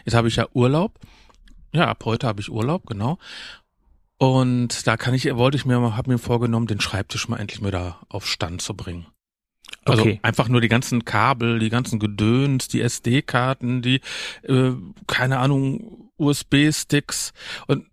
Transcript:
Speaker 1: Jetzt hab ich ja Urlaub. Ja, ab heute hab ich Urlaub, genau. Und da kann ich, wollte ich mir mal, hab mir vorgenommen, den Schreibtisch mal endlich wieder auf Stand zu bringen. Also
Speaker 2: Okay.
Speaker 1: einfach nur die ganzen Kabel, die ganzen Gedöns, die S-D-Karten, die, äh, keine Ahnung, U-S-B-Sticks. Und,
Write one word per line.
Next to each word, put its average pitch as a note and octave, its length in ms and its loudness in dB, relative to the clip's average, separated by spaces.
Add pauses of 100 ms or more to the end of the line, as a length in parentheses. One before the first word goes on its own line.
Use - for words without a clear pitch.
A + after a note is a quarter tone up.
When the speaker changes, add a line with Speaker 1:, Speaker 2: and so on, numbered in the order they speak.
Speaker 1:
Jetzt G#2+ 100 -2
hab A#2 100 6
ich A2+ 120 2
ja A#2+ 160 0
Urlaub. C#3 460 2 (760)
Ja, D#3 140 2
ab A2 180 -4
heute A#2 220 -2
hab G#2 120 -4
ich G2 120 -10
Urlaub, B2 340 -4
genau. A2+ 320 -4 (1000)
Und B2+ 680 2
da A2+ 120 4
kann B2 180 -2
ich, C3 200 0
wollte B2+ 220 4
ich A#2+ 80 -4
mir B2 140 2
mal, A#2 180 0
hab A#2+ 80 -4
mir B2 140 0
vorgenommen, A#2 480 0
den G#2 140 -4
Schreibtisch - 480 -4
mal A2 80 -4
endlich G#2 280 -8
wieder F2+ 440 -4
auf - 180 -10
Stand E2+ 340 -6
zu - 140 -8
bringen. F2 320 -12 (800)
Also A#2 180 4
Speaker 2:
Okay. G#2 180 2
Speaker 1:
einfach A2+ 280 2
nur A#2+ 120 4
die A#2 60 2
ganzen A#2 380 0
Kabel, A#2 520 2
die A2 120 0
ganzen A#2 280 -2
Gedöns, A2 720 0
die A2 140 -2
S-D-Karten, B2 1000 0
die, B2+ 200 0 (420)
äh, B2+ 300 2 (340)
keine B2+ 320 0
Ahnung, C3+ 800 -2
U-S-B-Sticks. D3 1120 0 (340)
Und, - 240 0